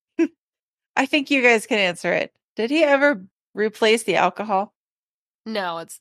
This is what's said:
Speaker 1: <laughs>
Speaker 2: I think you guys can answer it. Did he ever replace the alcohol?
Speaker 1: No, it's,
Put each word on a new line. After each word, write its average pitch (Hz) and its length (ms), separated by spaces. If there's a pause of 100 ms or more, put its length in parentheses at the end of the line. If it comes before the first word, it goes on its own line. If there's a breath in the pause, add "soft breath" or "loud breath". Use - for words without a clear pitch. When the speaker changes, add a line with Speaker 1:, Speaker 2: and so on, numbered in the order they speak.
(200)
Speaker 1:
<laughs> - 760
Speaker 2:
I 262 120
think 285 240
you 277 100
guys 233 240
can 220 140
answer 175 340
it. - 180 (240)
Did 226 140
he 320 140
ever 277 420 (300)
replace 220 480
the 170 140
alcohol? 202 560 (720)
Speaker 1:
No, 185 340
it's, - 220